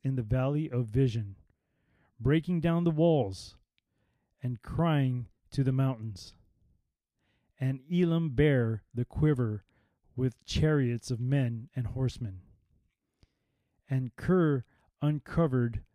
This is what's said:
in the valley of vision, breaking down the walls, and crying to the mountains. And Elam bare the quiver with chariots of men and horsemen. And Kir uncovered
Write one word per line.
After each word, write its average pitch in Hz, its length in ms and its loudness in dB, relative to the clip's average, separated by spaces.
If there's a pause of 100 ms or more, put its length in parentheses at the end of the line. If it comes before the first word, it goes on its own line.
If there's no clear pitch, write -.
in 135 140 -2
the 123 40 -2
valley 131 480 -2
of 120 180 -2
vision, 110 500 0 (840)
breaking 160 400 2
down 170 240 2
the 170 80 4
walls, 151 640 2 (880)
and 123 180 -6
crying 135 680 0 (220)
to 139 120 0
the 131 80 2
mountains. 120 640 -2 (1200)
And 135 220 -4 (100)
Elam 165 420 2
bare 120 520 2 (100)
the 120 120 -4
quiver 123 580 0 (540)
with 127 280 -4
chariots 139 640 0
of 117 120 -4
men 123 560 0
and 120 100 -4
horsemen. 117 540 -4 (1500)
And 131 280 -4
Kir 160 480 2 (360)
uncovered 135 800 0 (140)